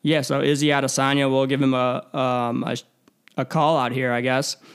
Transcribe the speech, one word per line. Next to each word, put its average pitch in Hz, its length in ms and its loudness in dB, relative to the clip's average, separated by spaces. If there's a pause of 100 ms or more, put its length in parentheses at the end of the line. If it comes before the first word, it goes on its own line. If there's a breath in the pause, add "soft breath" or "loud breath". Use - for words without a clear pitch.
yeah, 151 180 2
so 139 200 -2
Izzy 143 260 0
Adesanya, 139 640 2
we'll 135 160 2
give 131 120 0
him 135 140 2
a, 127 320 -2 (100)
um, 123 480 -2
a, 120 140 -4 (600)
a 135 80 -2
call 160 300 2
out 123 160 0
here, 123 200 -2
I 120 100 -2
guess. 127 360 -2 (180 loud breath)